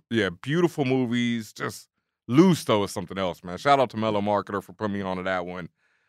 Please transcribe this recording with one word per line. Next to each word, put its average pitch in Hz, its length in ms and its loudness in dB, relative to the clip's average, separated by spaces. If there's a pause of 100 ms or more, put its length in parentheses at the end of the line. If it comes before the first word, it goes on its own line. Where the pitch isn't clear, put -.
(100)
yeah, 104 200 2 (120)
beautiful 151 420 0
movies. 120 680 -2
Just - 360 -10 (380)
Loose, 156 380 6
though, 107 200 2
is 95 60 -6
something 92 280 -8
else, 92 260 -4
man. 90 140 -10
Shout 135 200 4
out 127 120 2
to 113 80 -10
Mellow 107 240 0
Marketer 101 400 -2
for - 100 -16
putting 101 220 -6
me 101 80 -4
onto 92 220 -6
that 92 200 -2
one. 90 240 -10 (400)